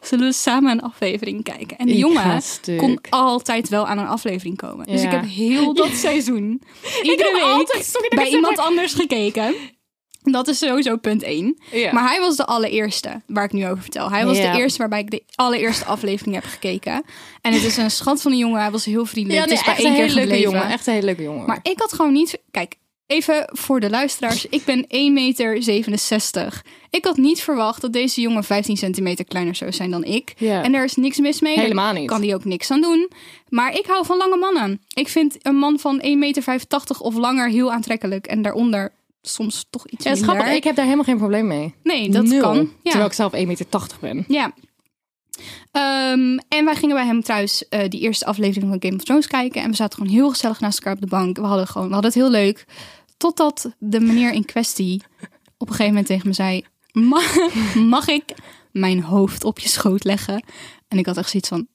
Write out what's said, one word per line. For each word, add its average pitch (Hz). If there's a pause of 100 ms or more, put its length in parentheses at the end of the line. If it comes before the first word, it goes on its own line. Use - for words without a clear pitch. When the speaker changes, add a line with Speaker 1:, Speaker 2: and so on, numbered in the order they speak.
Speaker 1:
Zullen 254
we 262
samen 262
een 233
aflevering 208
kijken?" -
En 247
die 240
Speaker 2:
Ik 202
Speaker 1:
jongen 294
Speaker 2:
ga 175
stuk. -
Speaker 1:
kon 247 (100)
altijd 247
wel 208
aan 202
een 202
aflevering 185
komen. -
Dus -
Speaker 2:
Ja. -
Speaker 1:
ik -
heb 220
heel 254
dat 320 (100)
Speaker 2:
<laughs> -
Speaker 1:
seizoen 240 (400)
iedere 330
Speaker 2:
heb 392
Speaker 1:
week 359
Speaker 2:
altijd, 285
sorry 480
dat 480
ik -
Speaker 1:
bij 277
Speaker 2:
het 269
Speaker 1:
iemand 330
Speaker 2:
zeg. 302
Speaker 1:
anders 349
gekeken. 226 (680)
Dat 254
is 294
sowieso 262
punt 220
één. 185 (140)
Speaker 2:
Ja. 233
Speaker 1:
Maar 247
hij 320
was 359
de 269
allereerste 220
waar 202
ik 202
nu 196
over 185
vertel. -
Hij 202
was 196
Speaker 2:
Ja. 185
Speaker 1:
de 240
eerste 254
waarbij 214
ik 208
de 214 (120)
allereerste 240
aflevering 202
heb -
gekeken. 190 (360)
En 233
het 220
is 226
een 220
schat 277
van 285
een 254
jongen. 226
Hij 208
was 214
heel 220
vriendelijk. 220
Speaker 2:
Ja, 320
nee, 320
Speaker 1:
Het -
is 330
bij -
Speaker 2:
echt -
Speaker 1:
één 285
Speaker 2:
een 277
Speaker 1:
keer 302
Speaker 2:
hele 285 (120)
leuke -
Speaker 1:
gebleven. 196
Speaker 2:
jongen. 208
Echt 240
een 240
hele 208
leuke 175
jongen. 147
Speaker 1:
Maar -
ik 370
had 440
gewoon 302
niet... 311 (120)
Kijk, - (320)
even 311
voor -
de 202
luisteraars. 233
Ik 294
ben 254
één 285
meter 247
zevenenzestig. 214 (260)
Ik -
had 370
niet 285
verwacht 233
dat 247
deze 247
jongen 226
vijftien 208
centimeter 185
kleiner 185
zou -
zijn 185
dan 175
ik. -
Speaker 2:
Ja. 208
Speaker 1:
En 247
daar 269
is 262
niks 262
mis 285
mee. 311
Speaker 2:
Helemaal 214
Speaker 1:
Daar 165
Speaker 2:
niet. 143
Speaker 1:
kan 220
die 208
ook 190
niks 185
aan 277
doen. 339 (380)
Maar 247
ik 403
hou 370
van 349
lange 370
mannen. 311 (120)
Ik 277
vind 302
een 277
man 285
van 277
één 285
meter 285
vijfentachtig 254
of 226
langer 240
heel 240
aantrekkelijk. 220
En 214
daaronder 208 (300)
soms -
toch -
iets -
Speaker 2:
Ja, 269
het 226
is 208
Speaker 1:
minder. 202
Speaker 2:
grappig. 277
Ik -
heb 311
daar 277
helemaal 277
geen 254
probleem 208
mee. 156
Speaker 1:
Nee, 269
dat 196
Speaker 2:
Nul. 254
Speaker 1:
kan. 220
Ja. 302 (180)
Speaker 2:
Terwijl 208
ik 190
zelf 202
één 175
meter 175
tachtig -
ben. -
Speaker 1:
Ja. 269 (1200)
Ehm, 262 (100)
en 302
wij 311
gingen 294
bij 254
hem 233
trouwens, 208
eh, 202
die 185
eerste 220
aflevering 196
van 185
Game 185
of 190
Thrones 285
kijken. 254
En 226
we 214
zaten 214
gewoon 196
heel 277
gezellig 233
naast 208
elkaar 196
op 196
de 202
bank. 185
We 208
hadden 196
gewoon, 185
we 185
hadden 208
het 240
heel 262
leuk. 208 (520)
Totdat 302
de 214
meneer 233
in 214
kwestie 196 (560)
op -
een 220
gegeven 208
moment 208
tegen 190
me 190
zei, 190 (280)
"Ma-, 302 (160)
<laughs> 220
mag 285
ik 294 (480)
mijn 185
hoofd 196
op 214
je -
schoot 196
leggen?" 202 (440)
En 202
ik 196
had 180
echt -
zoiets 190
van 175